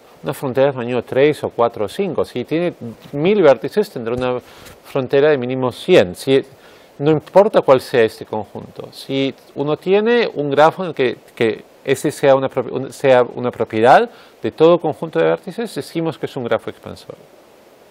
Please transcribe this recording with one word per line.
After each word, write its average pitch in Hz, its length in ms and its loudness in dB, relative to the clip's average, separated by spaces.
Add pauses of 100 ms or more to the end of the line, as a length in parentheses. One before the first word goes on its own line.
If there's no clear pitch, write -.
(220)
una 156 100 -8
frontera 135 360 0
de 139 40 -2
tamaño 123 300 -4
tres 139 420 0
o 95 60 -6
cuatro 117 340 -2
o 98 40 -6
cinco. 151 360 -4
Si 120 200 -8
tiene 170 280 -4 (400)
mil 180 300 0
vértices, 143 480 2
tendrá 117 240 -8
una 127 260 -4 (440)
frontera 139 460 0
de 151 60 2
mínimo 127 340 -4
cien. 113 440 2
Si, 135 280 0 (580)
no 147 100 2
importa 185 520 4
cuál 131 180 4
sea 117 240 0
este 107 200 -4
conjunto. - 680 -12
Si 135 420 -6 (220)
uno 143 200 -4
tiene 214 580 0
un 147 140 -4
grafo 156 360 2
en 175 60 -8
el - 40 -14
que, 127 240 -2 (160)
que 113 300 -2 (200)
ese 139 260 -2
sea 135 260 2
una 135 120 -4
propi-, - 240 -6
un, 135 200 -8
sea 127 300 2
una 123 280 -4
propiedad 123 580 2 (320)
de 110 120 -4
todo 165 260 4
conjunto 165 400 -6
de 165 60 2
vértices, 170 500 -4
decimos 160 440 -6
que - 80 -8
es - 100 -12
un 127 80 -8
grafo 110 260 -4
expansor. - 460 -18 (760)